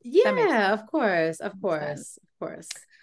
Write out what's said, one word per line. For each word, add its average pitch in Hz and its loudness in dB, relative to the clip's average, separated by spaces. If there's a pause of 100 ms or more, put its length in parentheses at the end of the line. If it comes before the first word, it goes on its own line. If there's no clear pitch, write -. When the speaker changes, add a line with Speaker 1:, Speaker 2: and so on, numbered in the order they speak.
(220)
Speaker 1:
That 523 4
makes 427 4
Speaker 2:
Yeah, 208 4
Speaker 1:
sense. 214 0
Speaker 2:
of 214 -18
course, 175 0
of 196 -8
Speaker 1:
Makes 190 -4
sense. 147 -8
Speaker 2:
course, - -20
of - -20 (100)
course. 165 -12 (340)